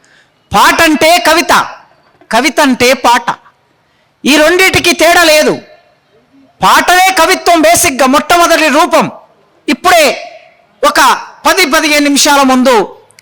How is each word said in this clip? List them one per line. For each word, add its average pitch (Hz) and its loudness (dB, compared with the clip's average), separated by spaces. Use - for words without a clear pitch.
పాట 262 2
అంటే 320 0
కవిత, 330 0
కవిత 254 -2
అంటే 254 0
పాట, 247 -2
ఈ 254 0
రెండిటికి 349 0
తేడా 339 2
లేదు. 302 2
పాటనే 339 2
కవిత్వం 339 0
బేసిక్‌గా 311 0
మొట్టమొదటి 311 0
రూపం. 294 0
ఇప్పుడే 330 0
ఒక 294 0
పది 359 0
పదిహేను 302 0
నిమిషాల 285 0
ముందు 254 2